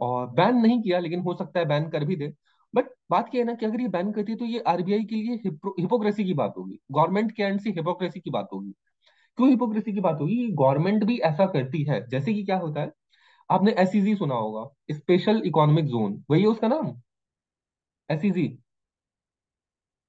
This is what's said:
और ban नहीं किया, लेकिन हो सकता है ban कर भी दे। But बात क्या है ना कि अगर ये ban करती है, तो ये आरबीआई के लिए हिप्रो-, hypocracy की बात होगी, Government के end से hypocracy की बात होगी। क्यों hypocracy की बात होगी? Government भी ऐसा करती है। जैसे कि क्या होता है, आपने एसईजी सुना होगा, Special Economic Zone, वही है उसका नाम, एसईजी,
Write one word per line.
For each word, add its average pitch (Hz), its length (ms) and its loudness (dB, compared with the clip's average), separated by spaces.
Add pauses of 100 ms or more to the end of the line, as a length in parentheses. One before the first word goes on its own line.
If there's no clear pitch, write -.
और 123 300 -4
ban 190 260 4
नहीं 233 260 4
किया, 180 160 0
लेकिन 175 220 -4
हो 180 140 -2
सकता 185 260 -4
है 170 60 0
ban 151 220 0
कर 156 160 -2
भी 185 120 -2
दे। 147 180 -8 (420)
But 247 100 2 (240)
बात 185 180 2
क्या 247 120 -2
है 233 60 0
ना 233 80 -4
कि 226 120 -4
अगर 220 140 -2
ये 247 80 -2
ban 180 240 -2
करती 214 200 -4
है, 214 60 -6
तो 240 60 -6
ये 233 140 -4
आरबीआई 185 460 0
के 214 100 -6
लिए 220 200 -2
हिप्रो-, 190 460 -6
hypocracy 208 440 0
की 180 100 0
बात 110 220 -2
होगी, 95 220 -12 (140)
Government 185 400 2
के 208 100 -4
end 196 180 0
से 208 100 -4
hypocracy 175 500 -4
की 165 100 -10
बात 104 220 -4
होगी। 98 180 -10 (680)
क्यों 254 120 6
hypocracy 220 440 2
की 202 80 -2
बात 160 200 0
होगी? 226 280 0
Government 160 560 4
भी 240 140 2
ऐसा 160 280 2
करती 143 360 -2
है। 131 260 -2
जैसे 131 260 -2
कि 202 100 -4
क्या 190 120 0
होता 151 240 -4
है, 320 120 -6 (580)
आपने 190 280 4
एसईजी 190 360 2
सुना 165 200 -2
होगा, 110 360 -4 (200)
Special 185 540 2
Economic 151 400 4
Zone, 113 460 -2
वही 160 100 4
है 208 80 4
उसका 220 200 0
नाम, 254 340 -4 (1080)
एसईजी, 170 480 0 (1500)